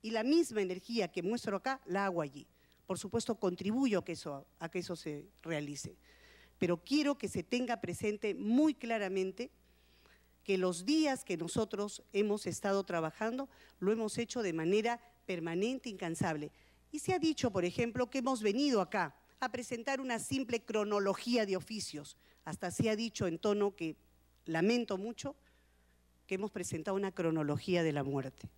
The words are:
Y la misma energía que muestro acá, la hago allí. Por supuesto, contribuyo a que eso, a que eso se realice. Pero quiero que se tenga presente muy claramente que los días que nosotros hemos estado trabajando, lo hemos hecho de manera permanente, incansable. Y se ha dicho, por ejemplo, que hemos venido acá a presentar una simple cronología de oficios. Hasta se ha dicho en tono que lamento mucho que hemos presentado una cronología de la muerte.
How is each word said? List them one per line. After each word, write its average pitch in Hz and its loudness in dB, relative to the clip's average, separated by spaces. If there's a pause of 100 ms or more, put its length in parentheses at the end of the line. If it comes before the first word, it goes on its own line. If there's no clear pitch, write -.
Y 220 -8
la 220 0
misma 262 4
energía 190 -2
que 175 -4
muestro 208 0
acá, 262 -2
la 196 0
hago 175 0
allí. 143 -8 (400)
Por 185 -2
supuesto, 220 -2
contribuyo 208 2
a 165 0
que 175 -6
eso, 143 -8 (140)
a 165 -8
que 185 -4
eso 180 -4
se 151 -8 (160)
realice. 147 -6 (640)
Pero 175 2
quiero 285 2
que 202 -4
se 190 -4
tenga 240 -2
presente 208 -2
muy 254 4
claramente 196 -2 (920)
que 190 2
los 180 0
días 294 4
que 180 -2
nosotros 202 -2
hemos 208 2
estado 196 0
trabajando, 214 -2 (320)
lo 185 2
hemos 220 0
hecho 233 -2
de 185 0
manera 208 2 (240)
permanente, 185 -2
incansable. 165 -4 (400)
Y 302 -6
se - -2
ha 359 2
dicho, 294 2
por 180 2
ejemplo, 233 -2
que 277 -2
hemos 247 0
venido 226 4
acá 180 -2 (240)
a 254 -2
presentar 247 -4
una 247 -2
simple 247 -2
cronología 208 2
de 190 0
oficios. 151 -8 (280)
Hasta 175 -6
se 220 2
ha 214 4
dicho 214 -2
en 165 -2
tono 208 2
que 160 -6 (480)
lamento 196 2
mucho 240 -6 (960)
que 190 -2
hemos 202 -2
presentado 180 -2
una 196 0
cronología 160 2
de 160 4
la 143 0
muerte. 135 -4